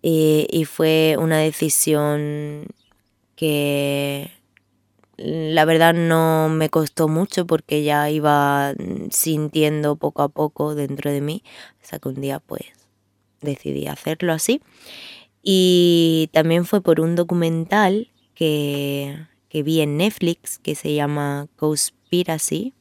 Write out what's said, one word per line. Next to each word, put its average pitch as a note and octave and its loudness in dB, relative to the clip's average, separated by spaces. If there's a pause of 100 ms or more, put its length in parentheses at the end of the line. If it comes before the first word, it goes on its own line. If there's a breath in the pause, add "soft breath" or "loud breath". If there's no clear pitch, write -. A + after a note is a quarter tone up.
Eh, D#3 2
y D#3+ 0
fue D#3+ 2
una D#3+ 0
decisión D3 -2 (680)
que C#3+ -2 (880)
la D#3 2
verdad E3 6
no D#3+ 2
me D#3 0
costó D#3+ 0
mucho E3+ 0
porque D#3 -2
ya D3 0
iba C#3+ 2 (380)
sintiendo D3+ 0
poco D3 -4
a C#3+ 0
poco D3+ -4
dentro C#3+ -4
de C#3+ -2
mí, D3+ -6 (400 loud breath)
hasta - -14
que C#3 -8
un C3+ -8
día, C#3 -6
pues, - -12 (760)
decidí D2 -6
hacerlo D#3+ -4
así. A3+ 0 (800 loud breath)
Y F3 4
también E3 2
fue G3 0
por D#3+ 4
un E3+ 0
documental F3 0 (240)
que, C#3+ -4 (240)
que D3+ -4
vi D#3+ 0
en D3 -2
Netflix F3 -2
que D3+ -6
se D3+ -4
llama C#3+ -4
Cowspiracy D#3+ -4